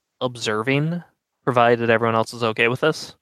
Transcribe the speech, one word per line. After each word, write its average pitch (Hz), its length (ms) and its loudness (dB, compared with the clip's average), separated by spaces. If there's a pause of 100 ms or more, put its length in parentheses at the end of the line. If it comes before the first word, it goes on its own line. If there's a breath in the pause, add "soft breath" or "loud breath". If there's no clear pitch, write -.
(200)
observing, 127 840 -4 (420)
provided 120 460 4
everyone 113 240 2
else 113 200 -2
is 117 80 -10
okay 117 260 0
with 127 120 -2
this. - 420 -2